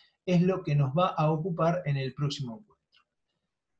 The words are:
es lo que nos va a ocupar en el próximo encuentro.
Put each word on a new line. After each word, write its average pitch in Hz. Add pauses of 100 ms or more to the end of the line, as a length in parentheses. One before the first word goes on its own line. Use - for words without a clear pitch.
(260)
es 175
lo 185
que 147
nos 139
va 180
a 156
ocupar 165
en 143
el 131
próximo 135
encuentro. - (760)